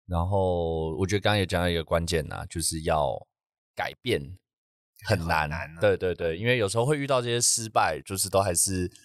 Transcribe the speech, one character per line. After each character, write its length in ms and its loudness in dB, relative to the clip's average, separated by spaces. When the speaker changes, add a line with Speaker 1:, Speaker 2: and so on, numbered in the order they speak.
Speaker 1:
然 200 0
后 720 0
我 100 0
觉 120 0
得 20 -6
刚 120 2
刚 60 2
也 80 2
讲 160 0
到 60 2
一 60 2
个 100 0
关 220 0
键 260 -2
啊， 140 -10
就 160 -8
是 220 -4
要 440 0
改 160 -6
变 200 0
很 240 2
难。 140 2
Speaker 2:
很 80 -2
难 280 -8
啊。 40 -16
Speaker 1:
对， 160 4
对， 180 -2
对， 220 -2
因 100 -6
为 100 2
有 120 2
时 80 -4
候 80 4
会 120 2
遇 80 -4
到 160 2
这 60 -4
些 140 0
失 260 2
败， 380 2
就 100 -6
是 140 -2
都 120 4
还 140 2
是 340 0